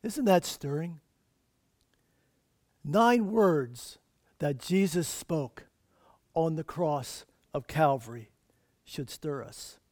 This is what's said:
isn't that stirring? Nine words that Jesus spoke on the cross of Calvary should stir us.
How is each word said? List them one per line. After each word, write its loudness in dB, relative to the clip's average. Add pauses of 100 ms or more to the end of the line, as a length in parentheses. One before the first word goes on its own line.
isn't -2
that 6
stirring? -6 (1800)
Nine 4
words 2 (420)
that -2
Jesus 2
spoke -6 (680)
on 0
the -6
cross -4 (280)
of -6
Calvary 0 (520)
should -10
stir -8
us. -18 (120)